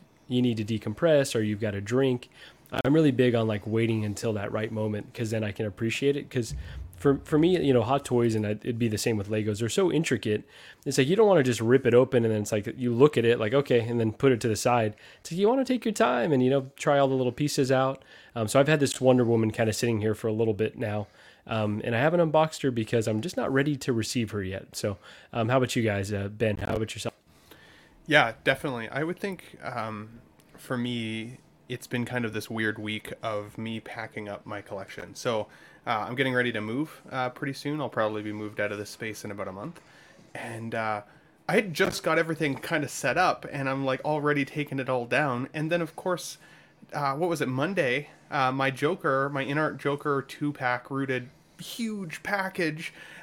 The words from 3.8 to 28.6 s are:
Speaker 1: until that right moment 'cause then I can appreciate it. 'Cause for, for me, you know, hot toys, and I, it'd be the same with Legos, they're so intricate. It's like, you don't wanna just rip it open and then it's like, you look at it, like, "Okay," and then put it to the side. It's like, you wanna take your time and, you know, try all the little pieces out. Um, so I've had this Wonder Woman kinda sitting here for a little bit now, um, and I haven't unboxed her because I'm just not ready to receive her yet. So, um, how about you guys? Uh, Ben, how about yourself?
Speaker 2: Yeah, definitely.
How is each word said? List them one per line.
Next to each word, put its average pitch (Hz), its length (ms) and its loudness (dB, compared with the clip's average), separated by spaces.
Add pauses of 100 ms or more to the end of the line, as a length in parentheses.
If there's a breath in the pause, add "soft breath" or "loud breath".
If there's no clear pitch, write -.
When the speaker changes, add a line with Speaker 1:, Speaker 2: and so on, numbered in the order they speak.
Speaker 1:
until 107 300 -2
that 104 180 -4
right 110 200 -4
moment 107 420 -4
'cause 117 160 -4
then 110 140 -2
I 104 80 -4
can 110 160 -4
appreciate 117 500 0
it. 139 140 -8
'Cause 120 240 -2 (420 loud breath)
for, 139 280 4
for 156 120 2
me, 170 260 6
you 139 100 6
know, 120 100 6
hot 135 220 0
toys, 120 280 2
and 107 140 0
I, 104 40 0
it'd 113 280 -4
be 117 80 2
the 107 100 -2
same 113 200 0
with 101 120 -4
Legos, 107 300 -2
they're 113 100 -2
so 190 220 2
intricate. 117 520 0 (420 loud breath)
It's 139 120 -4
like, 131 100 4
you 170 80 2
don't 220 120 6
wanna 175 160 6
just 120 180 2
rip 120 240 6
it 117 80 6
open 123 300 6
and 113 100 2
then 107 80 2
it's 104 120 -6
like, 104 240 -2
you 123 180 -2
look 139 220 6
at 117 80 4
it, 117 120 4
like, 113 160 0
"Okay," 131 280 4
and 117 180 -2
then 113 140 2
put 135 180 4
it 120 100 2
to 123 60 0
the 107 80 0
side. 113 400 2 (240 loud breath)
It's - 120 -16
like, 165 80 -8
you 202 80 4
wanna 262 180 2
take 254 200 -2
your 220 80 0
time 233 380 2
and, 131 120 4
you 127 60 4
know, 131 280 0
try 147 200 2
all 139 120 6
the 135 40 0
little 127 200 0
pieces 143 380 0
out. 131 300 2 (320 loud breath)
Um, 113 140 -2
so 135 120 4
I've 139 100 6
had 156 100 4
this 139 200 0
Wonder 127 260 6
Woman 113 260 4
kinda 110 220 2
sitting 117 280 0
here 107 140 0
for - 120 -6
a 110 60 0
little 110 200 2
bit 107 240 -2
now, 104 300 -4 (380 soft breath)
um, 107 380 -2
and 117 120 -2
I 113 40 2
haven't 165 220 4
unboxed 156 420 2
her 139 80 2
because 113 360 0
I'm 107 140 0
just 175 160 -8
not 220 160 -2
ready 139 220 2
to 131 180 -2
receive 113 380 -2
her 104 120 -4
yet. 95 320 -8
So, 101 220 -4 (360 loud breath)
um, 117 160 0
how 127 80 4
about 127 180 0
you 123 80 2
guys? 101 280 0
Uh, 101 180 -4
Ben, 107 280 -2
how 107 180 -4
about 107 200 -4
yourself? 113 180 -8 (960 soft breath)
Speaker 2:
Yeah, 143 260 6 (100)
definitely. 127 460 0